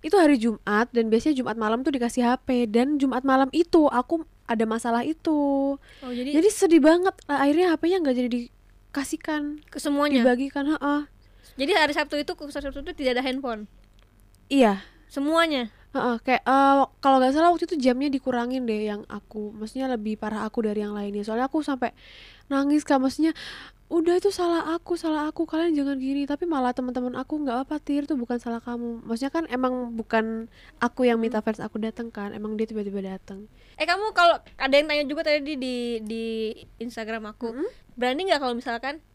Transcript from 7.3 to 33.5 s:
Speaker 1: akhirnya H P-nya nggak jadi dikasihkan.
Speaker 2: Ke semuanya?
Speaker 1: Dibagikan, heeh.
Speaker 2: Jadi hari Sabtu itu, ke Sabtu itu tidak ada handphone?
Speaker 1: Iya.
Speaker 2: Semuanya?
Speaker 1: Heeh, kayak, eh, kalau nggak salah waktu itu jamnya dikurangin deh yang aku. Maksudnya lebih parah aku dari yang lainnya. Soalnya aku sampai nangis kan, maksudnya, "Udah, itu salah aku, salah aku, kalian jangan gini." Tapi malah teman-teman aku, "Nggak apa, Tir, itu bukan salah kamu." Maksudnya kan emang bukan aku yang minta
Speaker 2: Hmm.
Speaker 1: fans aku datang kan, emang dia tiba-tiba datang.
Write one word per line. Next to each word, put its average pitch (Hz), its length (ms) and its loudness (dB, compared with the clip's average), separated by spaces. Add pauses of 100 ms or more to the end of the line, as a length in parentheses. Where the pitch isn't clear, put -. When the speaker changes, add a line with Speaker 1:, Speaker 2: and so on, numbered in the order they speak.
Speaker 1:
akhirnya 294 300 4
H 320 80 2
P-nya 359 240 0
nggak 269 160 0
jadi 247 140 0
dikasihkan. 294 1400 -8
Speaker 2:
Ke - 120 -18
semuanya? 285 440 2
Speaker 1:
Dibagikan, 262 440 2
heeh. 294 340 0 (540)
Speaker 2:
Jadi 269 200 -2
hari 302 180 4
Sabtu 302 240 -2
itu, 294 160 -4
ke 311 160 -10
Sabtu 277 320 -8
itu 311 140 -10
tidak 262 200 -2
ada 247 80 -2
handphone? 254 460 -6 (800)
Speaker 1:
Iya. 214 320 4 (260)
Speaker 2:
Semuanya? 294 640 0 (220)
Speaker 1:
Heeh, 247 280 0
kayak, - 220 0
eh, 277 320 4 (240)
kalau 269 180 4
nggak 262 140 4
salah 311 180 4
waktu 349 160 2
itu 339 120 -4
jamnya 262 320 2
dikurangin 254 580 -2
deh 214 180 -2
yang 208 220 -6
aku. 208 460 -10
Maksudnya 214 360 -8
lebih 214 280 -4
parah 214 260 -6
aku 220 180 -6
dari 214 220 -2
yang 208 80 -6
lainnya. 208 320 -6
Soalnya 220 240 -2
aku 302 160 -2
sampai 262 320 -4 (520)
nangis 285 360 2
kan, 285 160 2
maksudnya, 269 320 2 (560)
"Udah, 339 320 2
itu 392 100 2
salah 339 460 0
aku, 339 240 -4
salah 311 320 -2
aku, 320 160 -4
kalian 330 260 0
jangan 277 240 0
gini." 277 300 -2
Tapi 285 180 -4
malah 262 300 0
teman-teman 247 400 -4
aku, 269 240 -6
"Nggak 269 220 -2
apa, 294 180 -6
Tir, 285 260 -2
itu 294 140 -2
bukan 240 180 -4
salah 233 220 -6
kamu." 233 480 -8
Maksudnya 233 240 -4
kan 330 160 -4
emang 254 480 -2
bukan 226 560 -2 (280)
aku 247 280 0
yang 233 100 4
minta 226 220 0
Speaker 2:
Hmm. 214 80 -4
Speaker 1:
fans 220 160 -4
aku 220 160 -8
datang 226 320 -8
kan, 202 240 -10
emang 214 240 -8
dia 220 80 -2
tiba-tiba 202 340 -6
datang. 190 460 -12 (280)